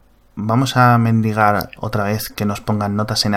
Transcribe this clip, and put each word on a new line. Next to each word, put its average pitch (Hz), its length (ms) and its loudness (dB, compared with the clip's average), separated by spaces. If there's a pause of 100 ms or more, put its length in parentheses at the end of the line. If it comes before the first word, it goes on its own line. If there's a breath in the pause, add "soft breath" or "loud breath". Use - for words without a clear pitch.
(360)
vamos 117 420 -2
a 123 200 6
mendigar 110 720 2 (100)
otra 107 260 -4
vez 107 240 -4
que - 160 -6
nos 101 160 -4
pongan 104 340 -2
notas 107 300 -2
en 104 120 0